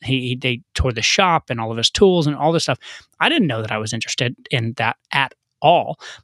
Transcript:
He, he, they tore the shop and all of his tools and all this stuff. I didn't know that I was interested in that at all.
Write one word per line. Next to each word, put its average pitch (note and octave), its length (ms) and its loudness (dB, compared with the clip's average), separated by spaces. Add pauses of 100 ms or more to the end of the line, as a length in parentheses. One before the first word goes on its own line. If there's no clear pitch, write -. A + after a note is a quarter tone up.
He, B2+ 260 -2
he, B2+ 60 -2
they B2+ 260 -2 (120)
tore C3+ 200 0
the A2+ 80 -6
shop F3 480 2
and A#2+ 100 -4
all A2+ 120 -4
of A2+ 60 -6
his A#2 120 0
tools F3+ 380 4
and D3 80 0
all D3+ 180 0
this E3 100 0
stuff. C3 160 -2 (400)
I F3+ 80 4
didn't C#4 200 2
know A2+ 140 -2
that G#2+ 100 -6
I G#2+ 60 -4
was G#2+ 140 -6
interested A#2+ 440 -4 (160)
in A2+ 260 -2
that A2+ 180 -2 (160)
at C3+ 220 -2 (280)
all. D#3+ 380 2 (240)